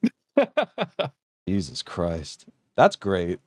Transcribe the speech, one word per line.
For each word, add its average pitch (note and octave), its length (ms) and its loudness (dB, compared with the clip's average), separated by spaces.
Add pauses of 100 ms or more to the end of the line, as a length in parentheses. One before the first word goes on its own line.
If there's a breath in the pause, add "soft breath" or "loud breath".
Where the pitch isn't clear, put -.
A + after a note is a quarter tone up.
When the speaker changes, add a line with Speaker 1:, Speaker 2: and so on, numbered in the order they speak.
(360)
Speaker 1:
<laughs> B3 760 -2 (360)
Speaker 2:
Jesus F#2 340 -4
Christ. E2+ 640 -6 (300)
That's A#2+ 200 6
great. F2+ 520 -2